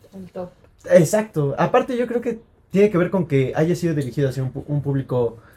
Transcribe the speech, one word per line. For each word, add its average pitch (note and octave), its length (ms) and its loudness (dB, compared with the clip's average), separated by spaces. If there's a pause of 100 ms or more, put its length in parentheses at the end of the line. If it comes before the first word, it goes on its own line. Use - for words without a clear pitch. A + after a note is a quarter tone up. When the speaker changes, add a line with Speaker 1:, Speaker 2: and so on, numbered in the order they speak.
(140)
Speaker 1:
El F#3+ 180 -18
top. F3+ 180 -12 (420)
Speaker 2:
Exacto. F3 640 4
Aparte, B3+ 400 2
yo A#3+ 100 0
creo A#3 140 -4
que A#3 180 -4 (320)
tiene G3+ 180 4
que F#3+ 80 0
ver E3 120 2
con F3+ 180 -2
que C3+ 280 0
haya D#3+ 200 2
sido E3+ 180 -2
dirigido C3+ 360 -2
hacia C3 140 -4
un C3 100 -6
pu-, C3+ 140 -10
un D3 140 -2
público C3 560 -2 (200)